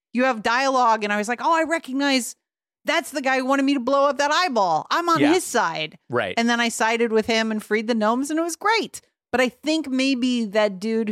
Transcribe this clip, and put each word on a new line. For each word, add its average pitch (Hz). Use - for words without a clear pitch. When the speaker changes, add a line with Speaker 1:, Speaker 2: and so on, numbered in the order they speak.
Speaker 1:
you 247
have 240
dialogue. 247
And 208
I 208
was 208
like, 233
"Oh, 302
I 320
recognize 277
that's 311
the 294
guy 262
who 262
wanted 277
me 277
to 277
blow 277
up 277
that 285
eyeball. 233
I'm 339
on 330
Speaker 2:
Yeah. 294
Speaker 1:
his 359
side." 160
Speaker 2:
Right. 180
Speaker 1:
And 233
then 233
I 233
sided 233
with 220
him 220
and 214
freed 214
the 240
gnomes, 233
and 311
it 330
was 339
great. 403
But 240
I 254
think 311
maybe 254
that 208
dude 220